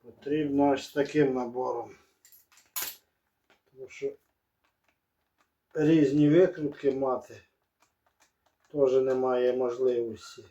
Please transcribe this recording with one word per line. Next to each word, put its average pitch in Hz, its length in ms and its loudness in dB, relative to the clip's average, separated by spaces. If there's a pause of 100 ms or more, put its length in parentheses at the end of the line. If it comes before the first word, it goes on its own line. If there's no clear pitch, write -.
Потрібно 143 680 0
ось - 220 -2
таким 143 420 0
набором. 120 640 -6 (1700)
Тому 131 240 -20
що 139 280 -10 (1600)
різні 151 540 4
викрутки 151 640 2
мати 123 500 -6 (1300)
теж 139 200 2
немає 127 640 2
можливості. 120 960 -4